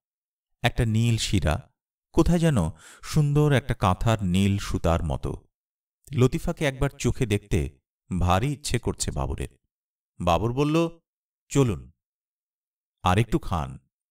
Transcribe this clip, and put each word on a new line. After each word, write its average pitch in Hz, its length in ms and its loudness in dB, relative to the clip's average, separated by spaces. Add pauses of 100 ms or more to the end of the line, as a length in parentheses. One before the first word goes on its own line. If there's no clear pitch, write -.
(640)
একটা 123 220 0
নীল 113 320 2
শিরা, 87 560 -2 (400)
কোথায় 170 260 4
যেন 160 180 2 (460)
সুন্দর 147 500 2
একটা 120 220 0
কাঁথার 104 500 0
নীল 98 340 2
সুতার 82 460 -2
মতো। 69 420 -6 (680)
লতিফাকে 160 520 0
একবার 135 260 0
চোখে - 360 -2
দেখতে 101 520 -2 (420)
ভারী 95 320 2
ইচ্ছে - 260 -4
করছে - 320 -6
বাবরের। 69 380 -6 (720)
বাবর 87 320 0
বলল, 151 360 0 (600)
"চলুন, 101 440 0 (1120)
আর 90 160 2
একটু 117 200 0
খান।" 67 400 -6 (320)